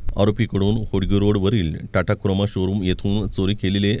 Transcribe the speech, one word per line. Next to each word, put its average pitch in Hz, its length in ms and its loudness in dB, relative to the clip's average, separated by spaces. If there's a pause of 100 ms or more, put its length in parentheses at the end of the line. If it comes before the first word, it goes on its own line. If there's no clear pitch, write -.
(160)
आरोपीकडून 104 760 2
होडगी 95 260 2
रोडवरील 98 580 2 (180)
टाटा 98 200 0
क्रोमा 98 340 0
शोरूम 95 340 -2
येथून 101 440 0
चोरी 95 280 0
केलेले 101 460 0